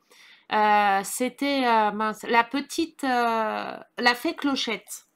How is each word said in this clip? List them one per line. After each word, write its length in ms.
Euh, 500
c'était, 640
euh, 260
mince, 320
la 200
petite, 600
euh, 720
la 160
fée 200
Clochette. 800